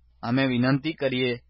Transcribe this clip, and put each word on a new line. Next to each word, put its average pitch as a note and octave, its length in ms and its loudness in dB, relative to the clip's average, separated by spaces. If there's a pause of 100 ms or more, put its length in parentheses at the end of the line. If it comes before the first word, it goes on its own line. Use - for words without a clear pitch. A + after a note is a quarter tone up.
(220)
અમે B2+ 260 0
વિનંતી C3 460 0
કરીએ B2+ 420 -2 (140)